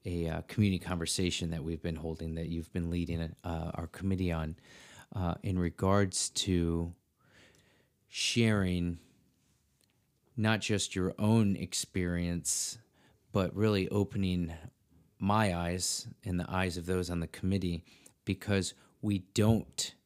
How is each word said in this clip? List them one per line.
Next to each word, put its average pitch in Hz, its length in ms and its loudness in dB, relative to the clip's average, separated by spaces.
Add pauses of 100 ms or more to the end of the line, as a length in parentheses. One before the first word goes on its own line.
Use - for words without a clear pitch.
a, 87 220 -2
uh, 80 140 -4
community 98 400 2
conversation 87 680 -2
that 80 140 -4
we've 82 180 -4
been 85 140 -4
holding, 80 400 -6
that 82 120 -6
you've 82 240 -6
been 85 180 -2
leading, 85 300 -2 (240)
uh, 82 300 -4
our 85 140 -6
committee 92 440 0
on, 78 240 -2 (580)
uh, 87 280 0
in 95 160 0
regards 95 720 2
to 85 640 0 (1120)
sharing 90 920 2 (1400)
not 110 240 2
just - 340 0
your 92 240 0
own 107 380 4
experience, - 1200 -4 (540)
but 95 220 2
really 101 340 4
opening 92 640 0 (680)
my 101 360 2
eyes 87 520 -4 (180)
and 90 140 -2
the 87 120 -4
eyes 92 260 0
of 85 100 -8
those 90 240 0
on 85 100 -2
the 82 60 -4
committee, 90 580 -2 (400)
because 98 480 0 (300)
we 104 160 0 (160)
don't - 600 2 (120)